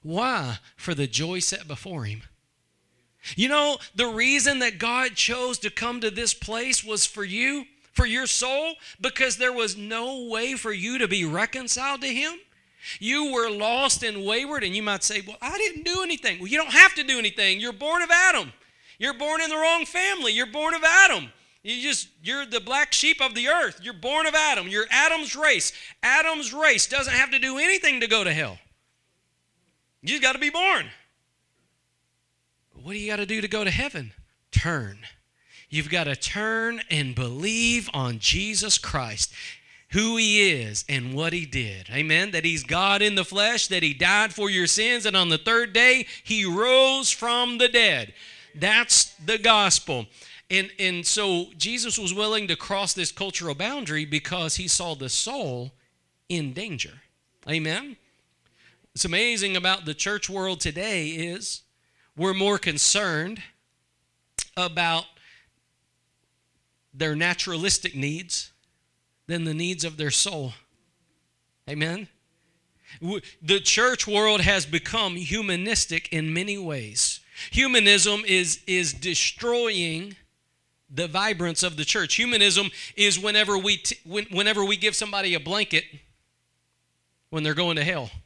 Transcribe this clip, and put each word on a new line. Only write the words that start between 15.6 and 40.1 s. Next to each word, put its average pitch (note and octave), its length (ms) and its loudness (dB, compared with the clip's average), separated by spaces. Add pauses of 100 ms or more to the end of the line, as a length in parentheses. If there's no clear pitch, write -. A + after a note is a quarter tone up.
do F4 180 -2
anything." C4+ 380 -2
Well, F3+ 80 -10
you C4 100 0
don't D4+ 140 0
have F4 240 2
to D4+ 80 -4
do C4 160 -2
anything. G3+ 400 -2
You're A#3 140 -8
born D4+ 280 -4
of E4+ 80 -4
Adam. E4+ 440 2 (460)
You're B3+ 160 -4
born D4+ 260 -4
in D#4+ 80 -2
the D#4 80 -4
wrong E4 280 2
family. F4+ 460 -2
You're A#3 140 0
born D4+ 280 -2
of D#4+ 120 -4
Adam. D#4+ 480 6 (280)
You A#3+ 200 -6
just, C4+ 260 -2 (160)
you're C4+ 220 -6
the A3+ 160 -4
black C#4+ 320 0
sheep D#4 280 2
of B3 140 0
the A#3+ 140 -2
earth. D4 340 0
You're A#3 100 -10
born C#4 340 -2
of D4+ 60 -2
Adam. C#4 360 2
You're G#3+ 200 -2
Adam's D4+ 460 2
race. C#4 380 2 (280)
Adam's D4 520 2
race C#4+ 340 4
doesn't C4+ 260 -2
have B3 180 2
to C4 80 2
do C4 180 0
anything D#4+ 420 2
to A#3 80 0
go G#3+ 160 4
to F3 80 0
hell. C#3 280 -4 (1400)
You C#3+ 60 -8
just C4+ 140 0
gotta C4 180 4
be D4 100 2
born. E4 400 2 (1900)
What D#3+ 120 -12
do G#3 60 -6
you G#3 120 -4
gotta G#3 140 -2
do G#3+ 160 -2
to G#3 80 -2
go G#3+ 160 -2
to F#3+ 60 0
heaven? E3+ 420 -4 (380)
Turn. A#2 480 -2 (680)
You've D3+ 200 -4
gotta D#3 260 0
turn A3+ 760 -2
and C#3+ 240 -2
believe G#3 800 -2
on B2+ 240 -2
Jesus G3+ 600 0
Christ, A2+ 540 -4 (580)
who A3+ 280 0